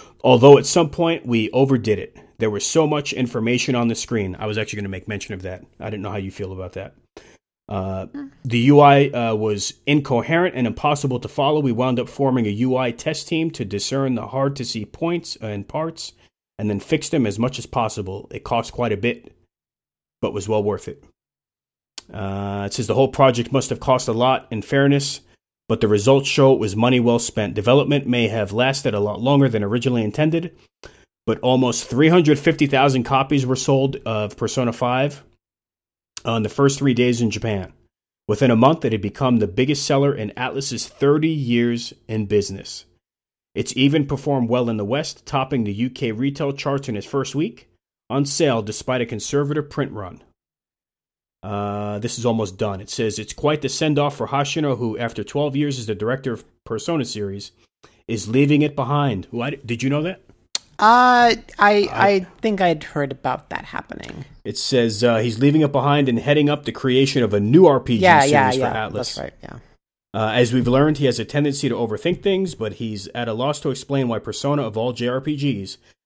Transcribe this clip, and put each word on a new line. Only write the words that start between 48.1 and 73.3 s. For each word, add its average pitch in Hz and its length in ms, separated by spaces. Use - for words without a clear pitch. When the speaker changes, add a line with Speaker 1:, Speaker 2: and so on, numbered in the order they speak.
Speaker 1:
sale 139 360
despite 117 400
a 117 60
conservative 143 640
print 143 220
run." 92 300
Uh, 104 560
this 120 180
is 117 80
almost 110 320
done. 98 240
It 107 80
says, 110 300
"It's 107 120
quite 151 300
the 135 80
send-off 147 480
for 139 120
Hashino, 143 500
who, 110 180
after 117 260
twelve 143 320
years 143 220
as 117 80
the 110 80
director 120 400
of 107 100
Persona 131 420
series, 98 460
is 101 200
leaving 143 360
it 147 120
behind." 135 540
Who, 117 140
I, 143 80
did 117 320
you 135 80
know 147 100
that? 175 220
Speaker 3:
Uh, 240 600
I, - 0
Speaker 1:
I 208 320
Speaker 3:
I 202 300
think 214 180
I'd 170 240
heard 143 280
about 135 380
that - 140
happening. - 640
Speaker 1:
It 104 140
says, 117 460
uh, 117 160
he's 113 200
leaving 147 220
it 143 100
behind 143 380
and 117 100
heading 147 300
up 143 160
the - 80
creation 135 500
of 104 100
a 104 60
new 127 260
R 143 140
P 120 180
G 185 60
Speaker 3:
Yeah, 170 160
Speaker 1:
series 139 120
Speaker 3:
yeah, 135 200
Speaker 1:
for 127 60
Speaker 3:
yeah. 117 280
Speaker 1:
Atlas. - 300
Speaker 3:
That's - 80
right, - 180
yeah. - 180
Speaker 1:
Uh, 107 200
as 120 200
we've 123 140
learned, 143 300
he 143 80
has 120 140
a 110 60
tendency 143 440
to 117 60
overthink 117 460
things, 190 340
but 214 180
he's 107 420
at 117 120
a 113 60